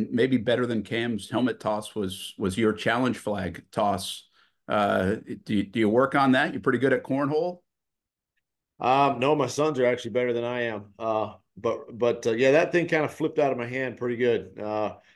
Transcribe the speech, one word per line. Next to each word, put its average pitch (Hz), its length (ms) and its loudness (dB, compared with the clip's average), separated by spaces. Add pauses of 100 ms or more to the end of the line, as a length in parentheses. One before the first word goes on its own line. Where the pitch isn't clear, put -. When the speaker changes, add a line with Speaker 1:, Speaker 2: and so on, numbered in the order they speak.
(100)
Speaker 1:
maybe 127 280 2
better 120 280 0
than 113 160 -2
Cam's 113 480 -4
helmet 120 300 0
toss 107 340 -4
was, 95 440 -6
was 95 200 -2
your 107 140 4
challenge 117 460 0
flag 95 520 -6
toss. 98 560 -2 (400)
Uh, 101 500 2 (280)
do 110 100 -2
you, 98 80 4
do - 160 -6
you 107 100 4
work 131 280 4
on 135 160 6
that? 147 200 2
You're 139 100 -8
pretty 127 160 2
good 131 160 2
at 127 100 0
cornhole? 151 560 -2 (1200)
Speaker 2:
Um, 131 400 2
no, 147 160 4
my 139 100 2
sons 147 320 -2
are 123 80 4
actually 120 260 -2
better 123 200 0
than 117 120 -2
I 123 180 -4
am. 104 360 -6
Uh, 110 360 -2 (240)
but, 113 380 -4
but, 120 300 0
uh, 113 60 2
yeah, 131 200 4
that 165 200 4
thing 170 140 2
kinda 156 220 0
flipped - 300 -4
out 139 140 2
of 123 60 -4
my 120 80 -6
hand 127 320 -6
pretty 123 180 -4
good. 113 420 0
Uh, 104 380 -4 (200)